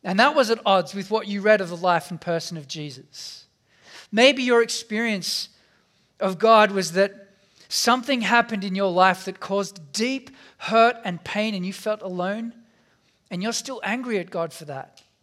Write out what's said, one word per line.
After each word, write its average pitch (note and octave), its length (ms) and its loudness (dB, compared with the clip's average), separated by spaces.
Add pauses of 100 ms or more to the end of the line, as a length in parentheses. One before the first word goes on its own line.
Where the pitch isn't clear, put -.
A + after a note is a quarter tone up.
And F#3+ 160 -2
that D4 160 4
was A#3 160 4
at A3+ 140 0
odds F#3+ 280 2
with G3 160 -8
what G#3 180 -2
you G3+ 140 -4
read G#3+ 180 4
of F3+ 100 -6
the F3 60 -8
life F3+ 360 0
and E3 100 -10
person E3+ 340 -6
of C#3+ 120 -12
Jesus. C#3+ 800 -16 (640)
Maybe B3+ 320 4
your A#3+ 180 4
experience G#3+ 880 -4 (720)
of F#3+ 180 -2
God G#3+ 340 6
was F#3 200 -4
that G3 380 -2 (380)
something B3 540 0
happened A3+ 420 0
in F#3+ 120 -4
your G3 160 0
life F#3 340 4
that F#3+ 140 -12
caused F#3+ 520 -6
deep B3+ 380 -4 (280)
hurt A3+ 460 4
and F3 200 -6
pain, G#3+ 320 -4
and F3+ 100 -4
you F#3+ 80 -6
felt G#3+ 280 -6
alone, G3 520 -6 (760)
and F3 120 -6
you're A3+ 100 -4
still B3+ 320 -8
angry A#3 360 -4
at E3+ 100 -8
God E3 240 -6
for D#3+ 120 -18
that. C#3 360 -14 (220)